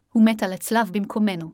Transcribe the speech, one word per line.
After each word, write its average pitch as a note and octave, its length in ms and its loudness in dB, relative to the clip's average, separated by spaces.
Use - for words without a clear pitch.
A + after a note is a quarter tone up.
הוא A3+ 140 4
מת A3 160 2
על F#3+ 100 -4
הצלב G#3+ 400 -2
במקומנו, G3+ 600 -2